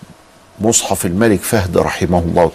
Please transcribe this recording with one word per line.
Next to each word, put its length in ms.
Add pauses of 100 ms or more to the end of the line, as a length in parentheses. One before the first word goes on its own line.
(600)
مصحف 460
الملك 340
فهد 380
رحمه 400
الله 360